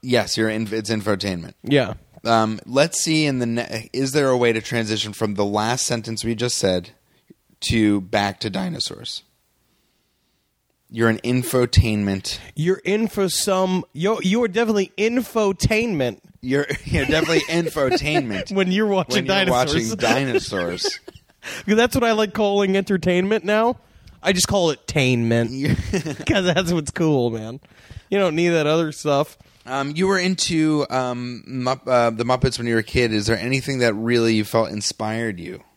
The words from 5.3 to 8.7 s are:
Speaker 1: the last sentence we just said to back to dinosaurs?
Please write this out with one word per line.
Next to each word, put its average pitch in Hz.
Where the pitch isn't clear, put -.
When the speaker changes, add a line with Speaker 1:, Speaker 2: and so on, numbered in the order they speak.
Speaker 1:
the 101
last 107
sentence 113
we 117
just 120
said 92
to 107
back 101
to 107
dinosaurs? -